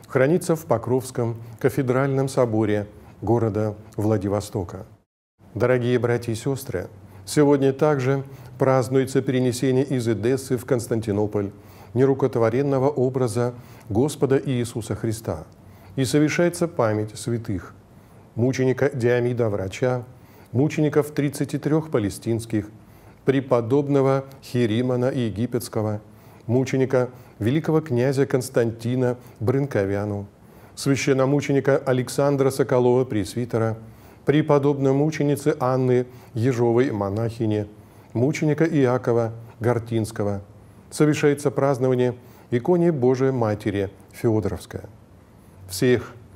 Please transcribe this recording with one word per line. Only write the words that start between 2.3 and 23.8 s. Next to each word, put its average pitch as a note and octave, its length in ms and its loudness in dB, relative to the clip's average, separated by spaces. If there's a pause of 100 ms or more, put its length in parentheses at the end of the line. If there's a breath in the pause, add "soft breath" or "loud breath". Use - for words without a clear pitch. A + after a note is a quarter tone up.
города G#2+ 540 0 (220)
Владивостока. G2+ 880 -2 (720)
Дорогие B2 420 2
братья A#2+ 340 0
и A2+ 40 -2
сёстры, A2+ 540 -6 (360 loud breath)
сегодня C#3+ 480 4
также C3+ 500 0 (360 loud breath)
празднуется C3 640 2
перенесение B2+ 600 0
из B2+ 240 -2
Эдессы A#2+ 500 0
в A2 80 -10
Константинополь G#2+ 840 -2 (440 loud breath)
нерукотворенного C3 960 2
образа B2 640 -2 (360 loud breath)
Господа C#3 540 2
Иисуса A#2+ 520 -4
Христа. A2 500 -6 (500 loud breath)
И C3 100 0
совершается D3+ 600 2
память G#2+ 500 -2
святых: A2+ 560 -6 (600 loud breath)
мученика C3 580 2
Диамида A#2+ 560 0
Врача, A#2+ 540 -2 (480 loud breath)
мучеников D3+ 600 2
тридцати C#3+ 460 -4
трёх D3+ 320 -2
палестинских, A2 800 -4 (560 loud breath)
преподобного C3+ 1000 2 (160)